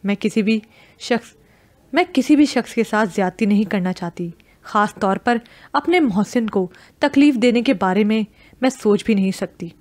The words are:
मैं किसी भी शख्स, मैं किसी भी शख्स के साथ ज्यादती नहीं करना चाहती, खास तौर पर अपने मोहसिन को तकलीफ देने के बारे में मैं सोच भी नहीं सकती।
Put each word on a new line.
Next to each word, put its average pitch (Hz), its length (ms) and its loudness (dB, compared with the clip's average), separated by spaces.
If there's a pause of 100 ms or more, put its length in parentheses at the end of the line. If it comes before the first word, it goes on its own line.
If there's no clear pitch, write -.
मैं 196 120 -2
किसी 214 260 -2
भी 220 180 0 (400)
शख्स, - 340 -4 (580)
मैं 339 160 0
किसी 277 280 2
भी 285 100 6
शख्स - 280 -4
के 226 100 0
साथ 214 300 -2
ज्यादती 190 320 0
नहीं 208 200 2
करना 185 260 -2
चाहती, 170 400 -8 (320)
खास 208 360 -2
तौर 196 180 0
पर 240 220 -2 (340)
अपने 349 280 0
मोहसिन 214 460 -2
को 185 220 -2 (320)
तकलीफ 285 340 4
देने 233 260 2
के 269 140 2
बारे 190 280 0
में 214 220 0 (360)
मैं 262 100 2
सोच 208 340 0
भी 226 80 2
नहीं 190 200 0
सकती। - 460 -10